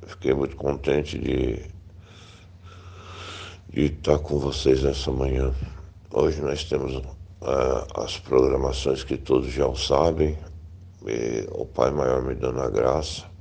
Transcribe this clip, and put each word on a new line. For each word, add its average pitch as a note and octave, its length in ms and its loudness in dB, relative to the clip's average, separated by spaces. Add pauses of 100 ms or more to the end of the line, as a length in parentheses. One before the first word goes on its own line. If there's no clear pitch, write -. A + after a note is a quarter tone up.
Fiquei - 300 0
muito C#2 200 -2
contente C#2+ 600 0
de, B1+ 480 0 (2000)
de - 180 2
estar D2+ 320 4
com D2+ 180 -2
vocês C2+ 460 4
nessa C2+ 280 0
manhã. C2 420 2 (600)
Hoje D2+ 280 2
nós D2 220 -2
temos, C2+ 320 -2
eh, C2 1000 -2
as - 220 -6
programações C2 840 2
que C2 140 -4
todos C2 340 2
já C2 160 2
o C2 80 0
sabem, D2+ 600 2 (680)
e A1+ 460 -2
o - 140 -6
Pai B1 260 2
Maior C2 320 2
me B1+ 120 -2
dando B1 260 -2
a B1+ 80 0
graça. B1+ 560 0 (160)